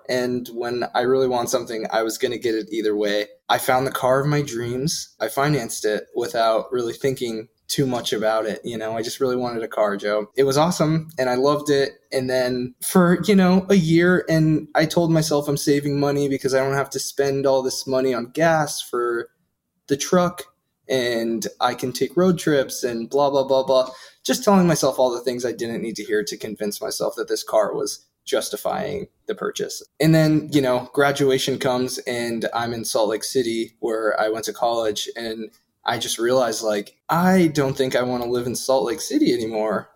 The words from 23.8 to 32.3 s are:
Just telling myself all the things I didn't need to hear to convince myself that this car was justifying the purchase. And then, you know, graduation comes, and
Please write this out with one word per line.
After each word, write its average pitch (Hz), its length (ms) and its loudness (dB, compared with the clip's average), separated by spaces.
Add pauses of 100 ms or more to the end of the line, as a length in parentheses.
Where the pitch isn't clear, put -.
Just 254 200 -2
telling 196 220 6
myself 151 320 2
all 127 140 4
the 120 100 -4
things 123 240 -4
I 117 60 -2
didn't 113 320 -6
need 110 140 -6
to 110 60 -8
hear 107 200 0
to 110 140 -8
convince 104 440 -8
myself 107 360 -4
that 110 100 -4
this 110 160 -4
car 107 320 0
was - 300 -6 (180)
justifying 95 840 -4 (200)
the 107 80 -6
purchase. - 480 -8 (160)
And 160 160 6
then, 156 360 2
you 143 100 4
know, 123 320 0
graduation 135 640 2
comes, 127 400 0
and 117 540 -4